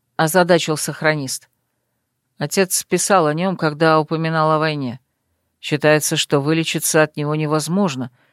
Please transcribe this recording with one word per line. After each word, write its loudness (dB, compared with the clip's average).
озадачился 2
хронист. -4
Отец -2
писал 2
о 0
нем, -2
когда 2
упоминал 0
о 2
войне. -4
Считается, 2
что 0
вылечиться 0
от -2
него -4
невозможно, -2